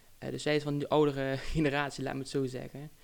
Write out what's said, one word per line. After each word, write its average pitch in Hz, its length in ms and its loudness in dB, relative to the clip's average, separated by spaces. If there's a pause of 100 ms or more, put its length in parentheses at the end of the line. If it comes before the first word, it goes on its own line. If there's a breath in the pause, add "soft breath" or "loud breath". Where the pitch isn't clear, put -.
(180 soft breath)
Eh, 131 120 -8
dus 131 140 -6
zij 151 120 2
is 147 80 2
van 147 140 0
de 143 120 -4
oudere 139 520 4
<laughs> - 120 -2
generatie, 143 500 0
laat 135 100 -4
me 135 60 -4
het 131 100 -6
zo 135 160 0
zeggen. 135 460 -10 (120 soft breath)